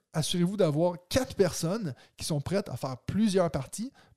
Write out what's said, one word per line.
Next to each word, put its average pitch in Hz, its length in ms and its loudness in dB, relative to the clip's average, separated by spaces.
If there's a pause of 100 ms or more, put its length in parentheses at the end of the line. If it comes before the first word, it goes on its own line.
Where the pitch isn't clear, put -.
(120)
assurez-vous 175 460 0
d'avoir 170 380 4 (120)
quatre 262 260 0
personnes 180 600 0 (240)
qui - 80 -8
sont 147 160 -2
prêtes 196 260 -4
à 127 80 -8
faire 131 300 -6
plusieurs 185 440 2
parties, 185 400 -6 (260)